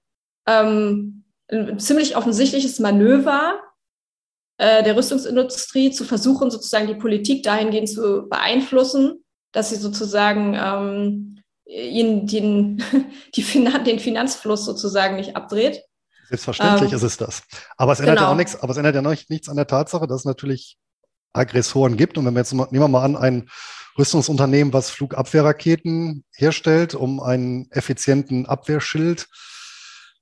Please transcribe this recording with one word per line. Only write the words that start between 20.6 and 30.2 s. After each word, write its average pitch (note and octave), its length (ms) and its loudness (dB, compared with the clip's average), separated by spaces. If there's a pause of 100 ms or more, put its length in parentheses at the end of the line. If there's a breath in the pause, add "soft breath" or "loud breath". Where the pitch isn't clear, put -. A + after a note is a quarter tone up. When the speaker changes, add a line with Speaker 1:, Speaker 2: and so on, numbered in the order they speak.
Speaker 2:
Aggressoren B2 640 0
gibt. - 220 0
Und C3+ 80 0
wenn A#2+ 80 0
wir B2 60 2
jetzt A#2+ 120 -4
mal, C3 180 -2
nehmen C#3 140 4
wir D3 40 6
mal B2+ 160 2
an, C#3+ 120 0
ein B2 320 0 (500 loud breath)
Rüstungsunternehmen, C#3+ 760 2
was C3+ 160 0
Flugabwehrraketen D#3 1300 0 (100)
herstellt, D#3+ 600 0
um C3 260 -4
einen B2+ 500 -4
effizienten C3+ 760 -2
Abwehrschild D#3 840 -4 (920 loud breath)